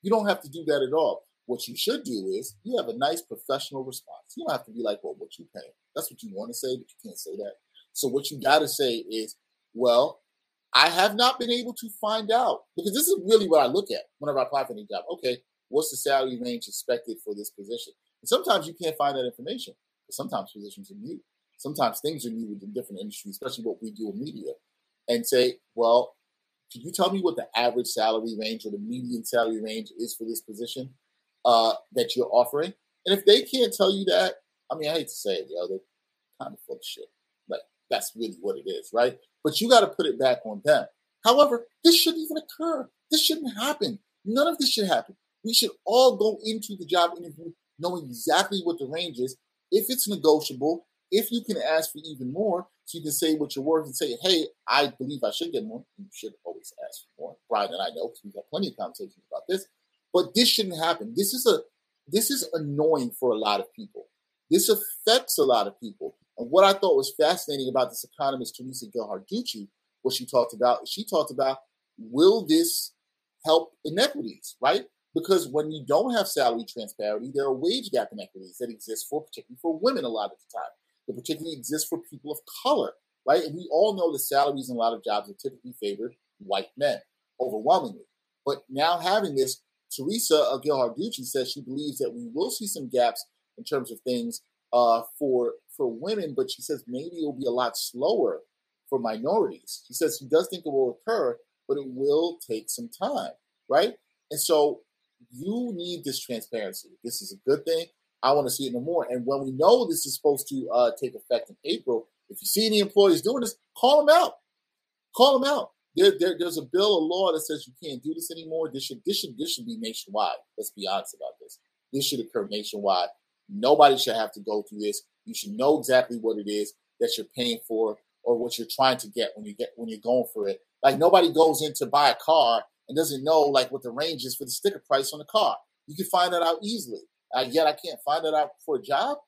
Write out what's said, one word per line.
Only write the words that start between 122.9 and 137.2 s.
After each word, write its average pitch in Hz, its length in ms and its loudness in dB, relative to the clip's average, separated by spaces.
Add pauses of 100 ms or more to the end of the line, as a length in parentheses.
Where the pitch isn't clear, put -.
Nobody 135 480 8
should 117 180 -2
have 110 180 -2
to 110 60 -18
go 104 220 -4
through 104 180 -14
this. 104 240 -4 (220)
You 113 80 -14
should 104 180 -10
know 131 280 4
exactly 127 380 2
what 110 200 -2
it 101 120 -8
is 104 240 -2 (280)
that 117 160 0
you're 110 80 -8 (100)
paying 120 320 -2
for 110 300 0 (260)
or 120 140 2
what 117 200 -4
you're 113 120 -8
trying 131 300 2
to 110 100 -12
get 110 260 -4
when 107 100 -16
you 104 80 -12
get, - 220 -8
when 113 140 -10
you're 110 100 -10
going 120 340 0
for 104 140 -4
it. 98 140 -4 (200)
Like, 175 160 4
nobody 170 360 8
goes 151 280 6
in 151 140 -4
to 139 120 -4
buy 143 220 6
a 117 60 2
car 127 480 4 (240)
and 135 80 -8
doesn't 143 280 -2
know, 156 180 6
like, 135 300 2
what 135 100 -8
the 123 100 -10
range 143 320 -4
is 127 120 -8
for 143 100 -10
the 123 60 -10
sticker - 360 -2
price 139 240 2
on 151 80 -12
the 147 60 -16
car. - 320 2 (300)
You 147 80 -14
can 185 100 -4
find 180 280 2
that 175 80 2
out 165 220 2
easily. 156 380 -8 (340)